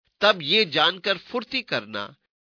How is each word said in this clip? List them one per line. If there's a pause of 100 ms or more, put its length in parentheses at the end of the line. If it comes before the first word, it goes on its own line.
(220)
तब
ये
जानकर
फुर्ती
करना (320)